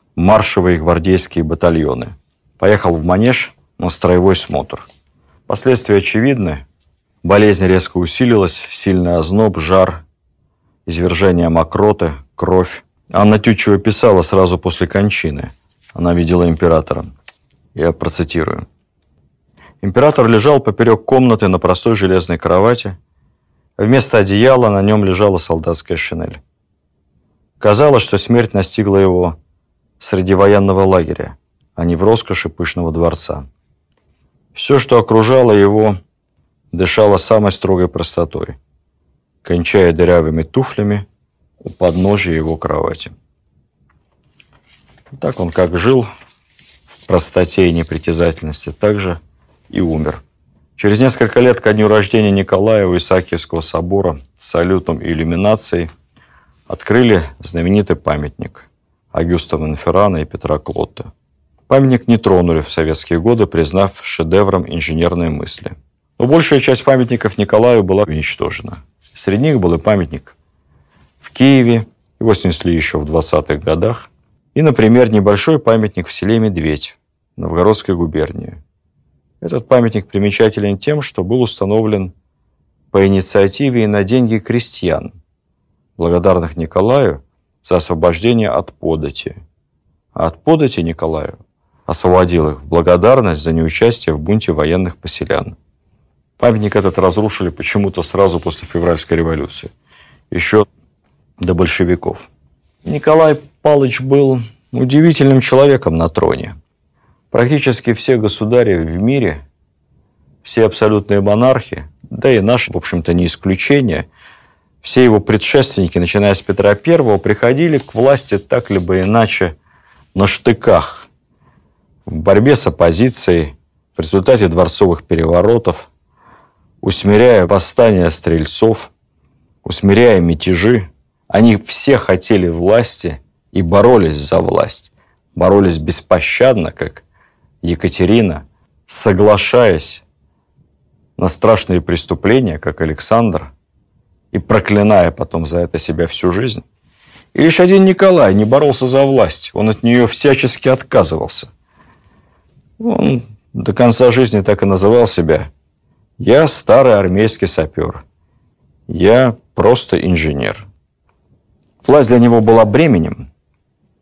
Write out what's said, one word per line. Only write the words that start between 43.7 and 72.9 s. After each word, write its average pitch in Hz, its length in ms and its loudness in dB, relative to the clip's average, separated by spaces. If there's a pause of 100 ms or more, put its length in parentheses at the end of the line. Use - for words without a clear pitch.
Так 76 200 -6
он 85 120 -6
как 87 260 -2
жил 117 280 0 (800)
в - 220 -20
простоте 90 640 0
и - 20 0
непритязательности, 82 1000 -4
так 104 280 -2
же 90 200 -6 (500)
и - 120 -6
умер. 78 400 -4 (540)
Через 104 240 0
несколько 123 400 0
лет 123 220 2
ко 107 120 2
дню 107 140 2
рождения 104 440 2
Николая 98 540 0
у 90 100 0
Исаакиевского 87 680 -4
собора 87 600 -4 (140)
с - 120 -14
салютом 85 520 -4
и - 80 -10
иллюминацией 85 840 -4 (800)
открыли 110 560 0 (160)
знаменитый 92 560 -2
памятник - 760 -8 (420)
Агюста 85 460 -4
Монферрана 82 600 -2
и 78 80 -6
Петра 76 340 -6
Клотта. - 540 -10 (540)
Памятник 135 400 2
не 117 100 4
тронули 87 440 2
в - 80 -12
советские 80 500 -4
годы, 110 280 0
признав 82 560 -2
шедевром 92 680 -2
инженерной 82 580 -4
мысли. - 440 -10 (460)
Но 120 80 0
большая 151 320 2
часть 127 240 0
памятников 123 540 0
Николаю 110 460 2
была 95 200 0
уничтожена. - 800 -8 (160)
Среди - 420 -6
них 143 180 0
был 87 140 0
и 80 60 -2
памятник 87 560 -4 (840)
в - 120 -20
Киеве, 123 560 4 (320)
его 110 160 2
снесли 87 400 -2
еще 80 240 -4